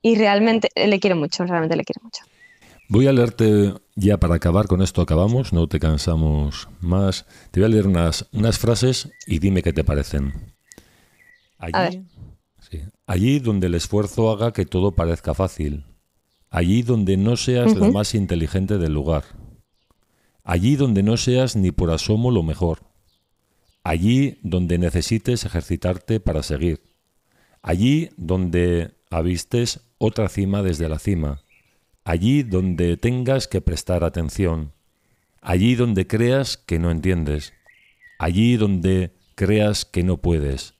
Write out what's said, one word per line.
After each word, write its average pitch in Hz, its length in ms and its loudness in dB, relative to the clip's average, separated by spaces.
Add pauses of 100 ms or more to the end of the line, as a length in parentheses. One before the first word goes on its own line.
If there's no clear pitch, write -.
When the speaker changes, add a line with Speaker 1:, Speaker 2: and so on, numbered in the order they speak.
Speaker 1:
y 226 140 4
realmente 214 600 4
le 202 240 2
quiero 185 160 2
mucho, 165 300 -2
realmente 170 280 -2
le 160 100 -2
quiero - 180 -10
mucho. - 200 -18 (680)
Speaker 2:
Voy 120 160 4
a 135 80 4
leerte, 107 580 4 (220)
ya 101 240 2
para 85 160 2
acabar, 87 320 2
con 92 160 2
esto 95 180 0
acabamos, 101 540 2
no 82 140 2
te 78 120 -2
cansamos 76 880 0 (120)
más. 92 440 0 (260)
Te 90 100 0
voy 110 80 6
a - 20 4
leer 107 160 4
unas, 85 480 0
unas 107 240 0
frases 120 500 0 (180)
y 85 120 -2
dime 92 240 2
qué 82 100 -2
te 76 120 -2
parecen. 71 680 -4 (1040)
Speaker 1:
A - 120 -12
ver. - 80 -4
Speaker 2:
Allí, 185 280 -2 (680)
sí, 76 120 -10 (240)
allí 110 320 2
donde 101 300 0
el 85 60 0
esfuerzo 104 560 0
haga 101 220 -2
que 92 140 -2
todo 92 260 0
parezca 82 400 -2
fácil. 73 540 -4 (640)
Allí 87 300 2
donde 107 340 2
no 110 200 2
seas 123 400 2
la 196 100 2
Speaker 1:
Ujú. 240 60 4
Speaker 2:
más 104 200 -2
inteligente 95 640 -2
del 82 160 0
lugar. 73 300 -2 (1200)
Allí 92 320 2
donde 117 300 2
no 110 120 2
seas 127 380 0
ni 95 160 2
por 82 220 0
asomo 110 400 0
lo 95 100 2
mejor. 80 380 -2 (1040)
Allí 113 580 0
donde 87 340 -2
necesites 92 680 -2
ejercitarte 90 720 -4
para 78 240 -2
seguir. 78 400 -2 (800)
Allí 127 540 0
donde 87 760 -2 (200)
avistes 87 720 -2 (160)
otra 110 300 -2
cima 98 360 -2
desde 82 240 -2
la 78 100 -4
cima. 76 420 -4 (600)
Allí 110 400 0
donde 90 540 0
tengas 127 500 -2
que - 140 -4
prestar 85 420 -2
atención. 82 720 -4 (680)
Allí 101 360 2
donde 107 320 0
creas 123 480 0
que 82 240 -4
no 85 100 0
entiendes. 80 600 -2 (680)
Allí 107 380 2
donde 95 560 0 (240)
creas 104 480 0
que - 180 -4
no 90 140 0
puedes. 73 640 -2